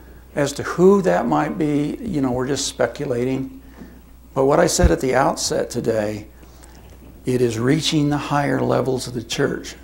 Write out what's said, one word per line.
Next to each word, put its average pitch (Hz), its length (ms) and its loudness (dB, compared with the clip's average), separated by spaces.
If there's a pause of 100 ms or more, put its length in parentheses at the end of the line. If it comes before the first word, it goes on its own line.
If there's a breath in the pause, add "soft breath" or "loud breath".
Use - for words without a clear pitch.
(340 loud breath)
As 143 200 -2
to 120 80 -8
who 190 400 4
that 175 240 2
might 151 320 0
be, 147 420 0
you 170 220 -4
know, 127 100 0
we're 127 160 -2
just 135 180 -2
speculating. 131 960 -4 (720 loud breath)
But 135 120 2
what 147 120 4
I 170 80 4
said 160 240 4
at 160 100 0
the - 140 0
outset - 560 0
today, 107 560 -2 (1000 loud breath)
it 127 160 0
is 117 200 0
reaching 147 480 2
the 147 80 0
higher 139 440 -2
levels 127 460 0
of 123 80 -10
the 117 80 -6
church. - 600 -4